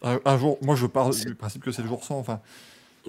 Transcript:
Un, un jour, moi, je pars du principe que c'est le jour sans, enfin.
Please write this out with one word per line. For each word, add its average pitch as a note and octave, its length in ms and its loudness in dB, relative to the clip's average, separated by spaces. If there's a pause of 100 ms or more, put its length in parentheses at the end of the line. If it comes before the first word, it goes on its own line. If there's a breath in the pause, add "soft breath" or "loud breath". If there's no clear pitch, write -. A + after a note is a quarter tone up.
Un, B2 240 0
un C3+ 120 6
jour, C#3+ 240 2
moi, C#3 140 4
je B2 100 2
pars B2+ 240 2
du A#2 240 -4
principe - 300 -10
que C3 80 -4
c'est A#2+ 100 -6
le A2 60 -4
jour A#2+ 160 -6
sans, C#3+ 140 -6
enfin. A2+ 220 -6 (680 soft breath)